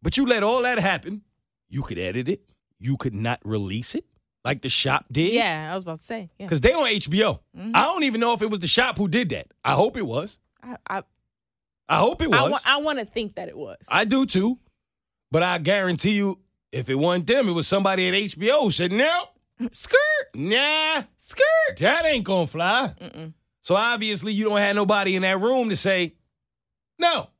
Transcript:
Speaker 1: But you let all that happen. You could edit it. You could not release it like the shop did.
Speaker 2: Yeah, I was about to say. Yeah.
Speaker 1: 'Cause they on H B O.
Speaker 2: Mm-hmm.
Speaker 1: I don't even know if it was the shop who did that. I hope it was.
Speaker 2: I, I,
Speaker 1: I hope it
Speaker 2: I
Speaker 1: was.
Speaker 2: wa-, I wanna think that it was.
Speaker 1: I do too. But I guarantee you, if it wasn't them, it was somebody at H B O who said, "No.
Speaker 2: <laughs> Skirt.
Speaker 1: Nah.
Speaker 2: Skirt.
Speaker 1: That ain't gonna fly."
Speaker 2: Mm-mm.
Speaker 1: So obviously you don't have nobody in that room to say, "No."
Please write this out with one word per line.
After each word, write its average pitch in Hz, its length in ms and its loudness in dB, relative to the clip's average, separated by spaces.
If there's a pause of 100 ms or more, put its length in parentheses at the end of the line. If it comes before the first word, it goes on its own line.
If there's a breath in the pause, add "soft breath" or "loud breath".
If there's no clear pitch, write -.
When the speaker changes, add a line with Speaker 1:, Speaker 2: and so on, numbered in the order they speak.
Speaker 1:
But - 160 0
you 277 80 4
let 240 160 4
all 240 220 2
that 247 160 0
happen. 190 420 -2 (480)
You 139 140 -6
could - 160 -8
edit 95 280 -4
it. 196 140 -2 (380)
You 127 180 -2
could 120 160 -6
not 113 320 -4
release 107 480 -6
it 311 120 -6 (380)
like 135 200 -4
the 131 60 -4
shop - 420 0
did. 160 220 0
Speaker 2:
Yeah, 165 380 0
I 180 40 -6
was 190 80 -6
about 160 160 -10
to - 60 -20
say. 220 340 -10
Yeah. 196 80 -12
Speaker 1:
'Cause 165 140 0
they 156 120 4
on 302 140 2
H 208 220 -2
B 190 140 2
O. 185 120 0 (200)
Speaker 2:
Mm-hmm. 196 200 -10
Speaker 1:
I 208 100 6
don't 339 180 0
even 233 160 0
know 233 140 2
if 220 80 -2
it 214 80 0
was 208 100 -2
the 170 80 -4
shop 240 300 2
who 202 100 0
did 196 220 0
that. 87 180 -8 (160)
I 135 100 2
hope 190 220 2
it 233 120 -4
was. 143 320 -6 (240)
Speaker 2:
I, 247 120 -14 (140)
I, 190 140 -6 (840)
Speaker 1:
I 160 100 2
hope - 260 2
it 254 100 2
Speaker 2:
I 240 80 6
Speaker 1:
was. - 120 2
Speaker 2:
wa-, 277 120 0
I 277 160 2
wanna 285 240 -2
think 214 300 -6
that 185 120 -10
it - 100 -14
was. 127 200 -12 (140)
Speaker 1:
I 196 140 4
do 262 200 2
too. 214 320 0 (720)
But 165 140 2
I 180 160 0
guarantee 185 540 0
you, 202 260 0 (340)
if 123 160 -6
it 135 60 0
wasn't 170 320 0
them, 247 200 2
it 180 60 0
was 165 140 0
somebody 190 400 2
at 180 60 0
H 202 240 -2
B 202 140 0
O 294 120 4
who 208 80 2
said, 180 200 0
"No. 311 340 0 (340)
Speaker 2:
<laughs> 233 120 -6
Skirt. - 280 2 (360)
Speaker 1:
Nah. 285 680 0 (140)
Speaker 2:
Skirt. 622 600 2
Speaker 1:
That 302 280 2
ain't 277 200 0
gonna 185 220 0
fly." 202 520 0
Speaker 2:
Mm-mm. 160 340 -16 (300)
Speaker 1:
So 175 120 2
obviously 214 580 -2
you 214 160 0
don't 208 80 2
have 202 180 2
nobody 196 400 2
in 185 60 0
that 190 180 0
room 240 300 0
to 196 60 -2
say, 180 400 0 (840)
"No." 339 300 0 (100)